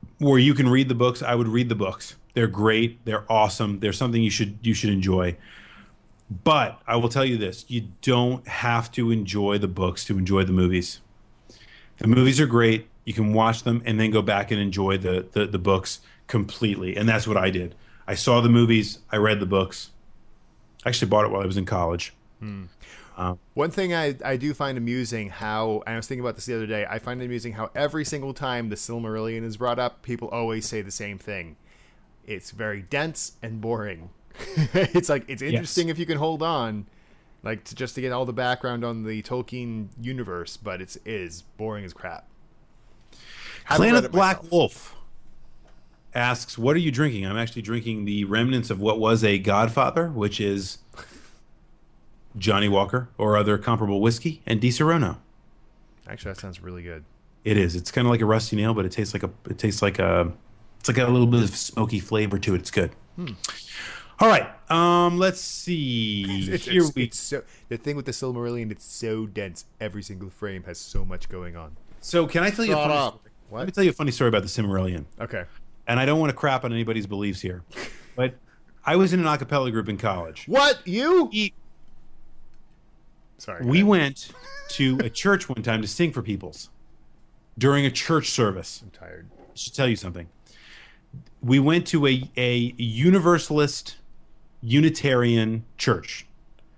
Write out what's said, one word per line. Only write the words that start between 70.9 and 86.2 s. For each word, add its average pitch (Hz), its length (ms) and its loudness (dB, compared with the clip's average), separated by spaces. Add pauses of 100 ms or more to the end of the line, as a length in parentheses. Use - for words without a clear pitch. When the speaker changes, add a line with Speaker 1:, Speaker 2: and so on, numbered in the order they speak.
Speaker 2:
much 92 240 -4
going 87 260 -10
on. 80 200 -14 (260)
Speaker 1:
So 170 260 2
can 170 160 2
I 202 60 2
tell 208 160 -2
you 208 80 2
a - 20 4
Speaker 2:
Shut 151 120 2
Speaker 1:
funny 151 60 2
Speaker 2:
up. 139 220 0
Speaker 1:
story? - 160 -20 (180)
Speaker 2:
What? 107 100 -10
Speaker 1:
Let 127 80 -6
me 185 40 -4
tell 196 120 2
you 180 80 6
a - 20 2
funny 143 180 -2
story 123 180 4
about 107 140 4
the 95 60 -6
Silmarillion. 95 560 0 (160)
Speaker 2:
Okay. 107 220 -8 (440)
Speaker 1:
And 120 120 2
I 131 60 2
don't 151 140 4
wanna 147 140 2
crap 131 320 0
on 117 80 -4
anybody's 113 340 -2
beliefs 101 340 -4
here, 90 220 -8 (260)
<laughs> - 280 -20
but 127 180 0 (500)
I 147 120 2
was 185 160 4
in 185 80 4
an 165 60 2
a 151 100 2
cappella 131 340 -2
group 110 160 -2
in 104 100 -4
college. 90 500 -4
Speaker 2:
What? 269 400 4
You? 277 440 4
Speaker 1:
We, 208 220 -2 (1800)
Speaker 2:
Sorry, 98 260 -12
go 120 60 -2
Speaker 1:
we 156 100 6
Speaker 2:
ahead. 202 100 6
Speaker 1:
went 151 420 2 (380)
to 131 340 2
a 107 60 -4
church 196 400 0
one 117 120 -6
time 110 200 0
to 104 80 -4
sing 170 240 0
for 123 80 -4